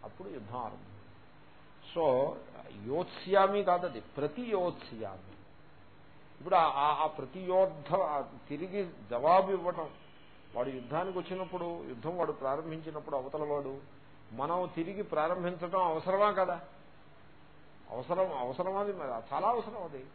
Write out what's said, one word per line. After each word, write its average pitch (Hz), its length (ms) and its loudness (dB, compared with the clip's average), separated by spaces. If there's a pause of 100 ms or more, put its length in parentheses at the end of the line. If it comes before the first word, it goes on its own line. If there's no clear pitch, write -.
అప్పుడు 139 260 -12
యుద్ధం 120 280 -8
ఆరంభం. 101 380 -8 (1000)
So, 143 380 4 (580)
యోత్స్యామి 190 720 4
కాదది, 175 380 2
ప్రతియోత్స్యామి. 143 1300 -2 (1040)
ఇప్పుడు 180 160 2
ఆ, 170 80 10
ఆ, 143 400 4
ఆ 156 40 4
ప్రతియోద్ధ-, 180 920 2
ఆ 151 200 2 (280)
తిరిగి 180 400 -4 (200)
జవాబు 170 420 6
ఇవ్వటం, 170 380 0 (680)
వాడు 127 140 0
యుద్ధానికి 147 480 -4
వచ్చినప్పుడు, 175 720 -6
యుద్ధం 131 300 -6
వాడు 156 140 2
ప్రారంభించినప్పుడు 151 840 -4
అవతల 135 280 -2
వాడు, 143 380 -2 (520)
మనం 170 420 0
తిరిగి 190 280 -2
ప్రారంభించడం 175 760 0
అవసరమా 180 500 4
కదా? 180 300 2 (1300)
అవసరం, 165 480 0
అవసరం 151 400 -2
అది 202 160 0
మరి, 131 400 -6
చాలా 165 140 2
అవసరం 220 360 0
అది. 143 320 -10